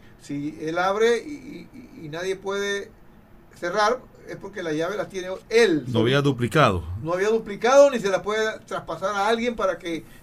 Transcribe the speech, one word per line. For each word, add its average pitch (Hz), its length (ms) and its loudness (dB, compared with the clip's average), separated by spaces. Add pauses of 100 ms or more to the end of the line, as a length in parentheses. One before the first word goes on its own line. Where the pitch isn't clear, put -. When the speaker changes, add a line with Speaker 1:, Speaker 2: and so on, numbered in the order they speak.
(220)
Speaker 1:
si 143 400 -8
él 160 160 -4
abre 214 400 2
y, - 560 -14
y, 127 320 -18
y - 20 -12
nadie 180 280 -6
puede 202 540 -6 (640)
cerrar, 208 460 0 (280)
es 165 80 -12
porque 196 260 -12
la 160 100 -4
llave 165 240 -2
las 180 120 -6
tiene 185 200 -8 (200)
él. 196 400 4
Speaker 2:
No 113 120 2
había 135 220 4
duplicado. 117 600 2 (180)
Speaker 1:
No 165 100 -4
había 190 160 0
duplicado, 226 640 6
ni 240 80 0
se 196 100 -2
la 180 140 0
puede 220 380 -2
traspasar 180 560 -6
a 196 100 0
alguien 226 300 0
para 190 220 0
que 165 260 -8 (180)